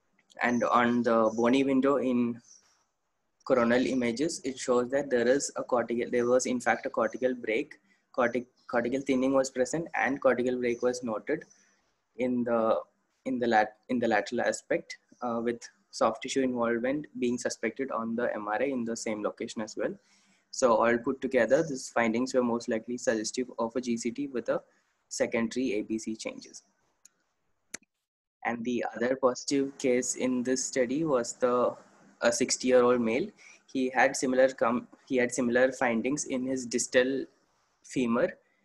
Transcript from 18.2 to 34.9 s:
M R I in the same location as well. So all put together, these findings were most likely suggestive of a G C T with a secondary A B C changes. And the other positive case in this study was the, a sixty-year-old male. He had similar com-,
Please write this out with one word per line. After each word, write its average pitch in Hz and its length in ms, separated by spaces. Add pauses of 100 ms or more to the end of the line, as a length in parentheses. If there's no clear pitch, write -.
M 107 140
R 107 140
I 135 60
in 123 180
the 113 100
same 107 260
location 110 400
as 107 140
well. 120 180 (580)
So 120 240
all 117 220
put 131 220
together, 123 420
these 143 280
findings 117 440
were 127 100
most 117 260
likely 120 280
suggestive 117 500 (120)
of 117 160
a 127 60
G 120 160
C 117 140
T 139 160
with 123 200
a - 140 (480)
secondary 117 640
A 107 80
B 110 160
C 110 180
changes. - 480 (1800)
And 117 220
the 120 180 (120)
other 120 200
positive 139 640
case 123 380
in 127 260
this 127 240
study 131 380
was 127 300
the, 123 420 (460)
a 120 100
sixty-year-old 123 680
male. 120 280 (440)
He 131 180
had 131 260
similar 131 340
com-, 123 380 (200)